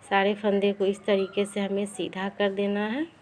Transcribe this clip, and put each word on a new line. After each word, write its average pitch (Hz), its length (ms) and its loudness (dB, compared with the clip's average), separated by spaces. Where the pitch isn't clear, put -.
सारे 196 320 2
फंदे 202 380 2
को 196 140 0
इस 196 180 -2
तरीके 196 400 2
से 202 160 -6
हमें 196 260 -2
सीधा 190 440 -6
कर 202 220 0
देना 202 340 -2
है 262 200 -4